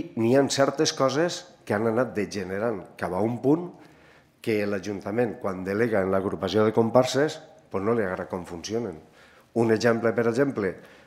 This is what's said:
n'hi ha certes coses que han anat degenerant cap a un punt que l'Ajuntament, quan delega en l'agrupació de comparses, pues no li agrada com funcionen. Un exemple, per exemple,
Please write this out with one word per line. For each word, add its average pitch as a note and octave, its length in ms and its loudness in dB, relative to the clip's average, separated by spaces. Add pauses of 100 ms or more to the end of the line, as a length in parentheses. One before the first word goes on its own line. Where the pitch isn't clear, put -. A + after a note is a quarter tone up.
(200)
n'hi A#2 180 4
ha C#3 60 6 (100)
certes C3+ 400 2
coses C#3+ 500 0 (220)
que G#2+ 100 0
han A2 140 2
anat A#2+ 260 0
degenerant G2 680 -4 (160)
cap F2 140 -4
a F#2 120 0
un A#2+ 180 -2
punt E3 260 2 (720)
que G#2+ 260 0
l'Ajuntament, G2+ 760 -4
quan F#2 240 -6
delega G#2 380 0
en F#2+ 100 0
l'agrupació F#2+ 520 0
de A2 100 2
comparses, B2+ 640 2 (300)
pues F#2+ 140 -4
no A2+ 120 2
li A2 100 0
agrada F#2 240 -6
com F2+ 180 -6
funcionen. F2 520 -8 (600)
Un A2+ 140 6
exemple, A2+ 420 2
per A#2 140 2
exemple, A2+ 460 -2 (320)